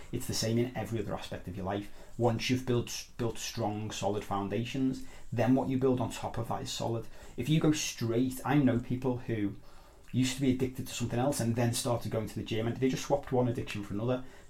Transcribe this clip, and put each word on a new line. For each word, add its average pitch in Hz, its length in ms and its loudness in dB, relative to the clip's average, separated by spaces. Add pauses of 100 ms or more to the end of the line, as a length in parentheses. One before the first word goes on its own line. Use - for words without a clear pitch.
(120)
It's - 140 -4
the - 80 -4
same 113 240 2
in 120 180 2
every 113 240 -2
other 101 140 -4
aspect - 340 -8
of 92 100 -8
your 92 80 -6
life. 101 240 -2 (280)
Once 117 320 2
you've 123 160 2
built, 120 400 0 (120)
built 117 200 -2
strong, 107 540 -4
solid 104 320 -2
foundations, 120 800 0 (280)
then 117 220 4
what 127 160 2
you 131 80 2
build 127 220 4
on 113 100 0
top - 280 -6
of 113 100 -2
that 104 160 -2
is - 80 -6
solid. 113 340 -2 (320)
If 123 120 -2
you 156 100 6
go 156 120 6
straight, 123 760 0
I 131 100 4
know 123 240 6
people 123 480 -2
who 107 280 0 (560)
used 127 240 2
to 139 60 -4
be 135 100 6
addicted 127 360 -2
to - 60 -10
something 120 260 -2
else 117 200 2
and 117 160 2
then 120 180 4
started 120 380 0
going 110 180 0
to - 60 -12
the 107 80 -4
gym, 107 220 0
and 117 120 0
they 131 120 4
just - 160 -2
swapped - 260 0
one 127 160 4
addiction 107 360 -2
for 98 100 -8
another. 123 300 0 (260)